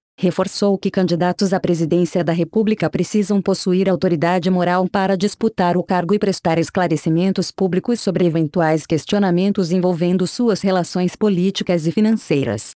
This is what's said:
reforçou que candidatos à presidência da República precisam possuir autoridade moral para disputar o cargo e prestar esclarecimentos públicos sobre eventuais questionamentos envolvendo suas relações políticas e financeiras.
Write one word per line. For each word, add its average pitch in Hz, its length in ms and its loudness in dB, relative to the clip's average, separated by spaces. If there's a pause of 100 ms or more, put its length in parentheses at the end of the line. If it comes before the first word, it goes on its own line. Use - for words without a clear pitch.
(200)
reforçou 190 560 0
que 190 140 -4
candidatos 180 640 0
à 185 60 0
presidência 170 640 0
da 165 100 0
República 180 560 0
precisam 202 500 0
possuir 185 480 0
autoridade 175 600 0
moral 180 400 2
para 190 260 0
disputar 180 600 0
o 180 60 0
cargo 180 320 0
e 208 40 -2
prestar 185 380 0
esclarecimentos 170 920 0
públicos 190 500 -2
sobre 185 240 0
eventuais 160 640 0
questionamentos 185 840 0
envolvendo 180 540 0
suas 226 360 0
relações 180 540 0
políticas 190 720 0
e 165 60 2
financeiras. 151 880 0